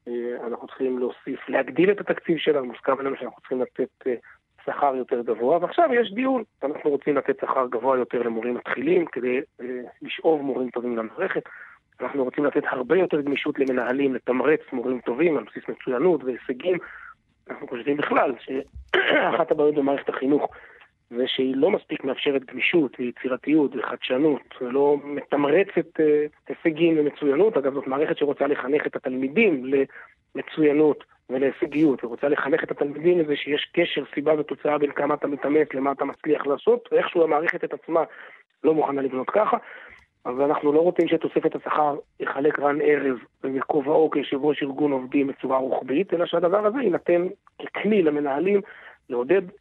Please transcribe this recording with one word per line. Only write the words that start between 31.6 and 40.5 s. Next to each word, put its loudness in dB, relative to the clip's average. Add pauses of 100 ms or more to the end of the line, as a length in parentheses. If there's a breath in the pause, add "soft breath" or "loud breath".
ורוצה -4
לחנך 0
את -6
התלמידים 0
לזה 0
שיש -4
קשר, 0 (120)
סיבה 2
ותוצאה -2
בין 0
כמה 0
אתה -4
מתאמץ 2
למה -2
אתה -2
מצליח -2
לעשות, 2
ואיכשהו 2
המערכת 0
את -6
עצמה 0 (600 loud breath)
לא 6
מוכנה 0
לבנות -4
ככה. 2 (680 loud breath)
אז -4
אנחנו 2